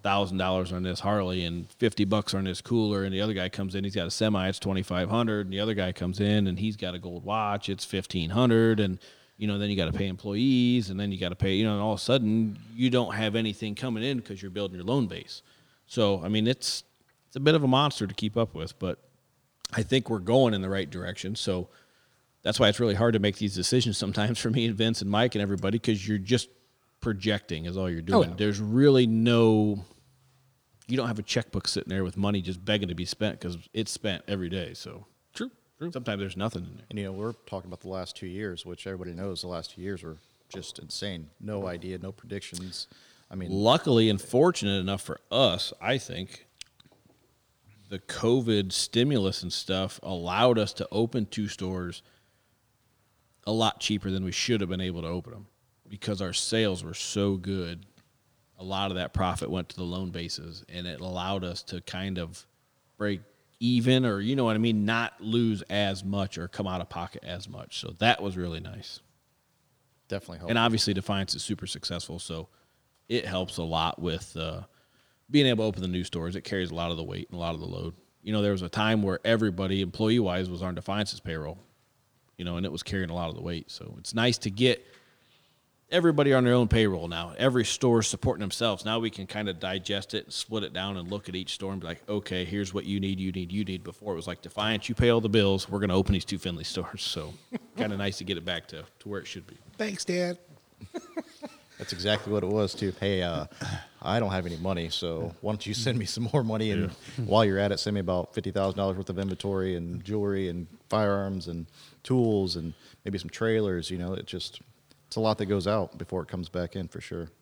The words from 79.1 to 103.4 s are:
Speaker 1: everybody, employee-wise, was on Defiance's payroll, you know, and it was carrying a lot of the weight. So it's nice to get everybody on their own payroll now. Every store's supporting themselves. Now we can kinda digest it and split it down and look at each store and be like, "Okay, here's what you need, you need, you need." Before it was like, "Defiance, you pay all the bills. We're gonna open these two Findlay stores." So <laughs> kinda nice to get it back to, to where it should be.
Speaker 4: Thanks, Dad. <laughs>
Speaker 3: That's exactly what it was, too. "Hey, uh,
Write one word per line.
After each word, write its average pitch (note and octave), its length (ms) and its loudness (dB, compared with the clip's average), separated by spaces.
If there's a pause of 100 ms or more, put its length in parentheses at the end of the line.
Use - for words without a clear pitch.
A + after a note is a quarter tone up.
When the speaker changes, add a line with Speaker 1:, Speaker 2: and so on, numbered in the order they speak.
Speaker 1:
everybody, G2 580 2
employee-wise, F#2+ 680 2
was F2 120 -6
on F2+ 140 -4
Defiance's G2 440 -4
payroll, D#2+ 380 -8 (800)
you F2+ 80 -8
know, F2 120 -2
and F#2+ 80 -2
it D#2+ 60 -4
was E2 120 -8
carrying F#2+ 260 -4
a E2+ 60 -6
lot E2+ 140 -2
of D#2+ 60 -8
the E2 60 -10
weight. E2+ 300 -8
So - 280 -14
it's - 140 -12
nice A#2 260 2
to A2 120 -4
get A#2 340 2 (1080)
everybody D3 420 6
on B2+ 100 6
their B2 100 6
own B2 140 6
payroll G2 400 4
now. E2+ 300 -6
Every B2 260 4
store's A#2 440 4
supporting G#2 340 0
themselves. G2+ 440 -2
Now A2+ 140 0
we A2+ 120 -2
can F#2+ 160 -10
kinda G#2 260 -4
digest F#2+ 640 -4
it G2+ 100 -4
and - 80 -14
split G#2+ 300 -4
it - 100 -8
down F#2+ 240 -4
and F2 120 -8
look G2+ 200 -8
at F2+ 60 -8
each F#2 180 -6
store F#2+ 180 -6
and F#2+ 100 -6
be E2+ 60 -10
like, E2+ 220 -10
"Okay, F#2 340 -2
here's F#2 300 -4
what G2+ 120 -4
you G2 140 -2
need, G2 200 -2
you F#2+ 120 -2
need, F2+ 200 -6
you G#2 120 -2
need." F#2 200 -6
Before F#2 300 -8
it - 20 -2
was E2 120 -8
like, F2 140 -8
"Defiance, G#2 480 -2
you A2+ 60 -2
pay A#2+ 140 6
all A#2 120 6
the G#2+ 80 0
bills. G2 400 4
We're G2+ 100 -2
gonna F#2+ 160 2
open G2 180 6
these F2 120 0
two F#2+ 140 -4
Findlay E2+ 240 -6
stores." - 400 -6
So D#2 300 -6 (180)
<laughs> - 260 -12
kinda G#2+ 200 -2
nice G2 200 -2
to F#2+ 60 -10
get F#2 140 -4
it E2 80 -10
back F2 240 -6
to, D#2 140 -12 (160)
to G#2 100 -14
where G2 120 -6
it - 60 -14
should F2+ 180 -12
be. - 120 -20 (200)
Speaker 4:
Thanks, G#3+ 280 -6
Dad. F3+ 340 -2 (540)
<laughs> - 840 -14
Speaker 3:
That's - 160 -10
exactly G2+ 400 0
what G#2 80 2
it F#2 80 -2
was, G#2 240 2
too. F#2+ 260 -2
"Hey, G2 220 0
uh, E2 240 -2 (560)